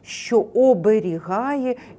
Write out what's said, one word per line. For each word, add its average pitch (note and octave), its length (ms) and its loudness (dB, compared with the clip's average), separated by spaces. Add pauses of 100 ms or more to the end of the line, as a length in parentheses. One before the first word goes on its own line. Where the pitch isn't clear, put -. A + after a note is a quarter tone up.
що - 520 -2
оберігає A3 1200 0 (240)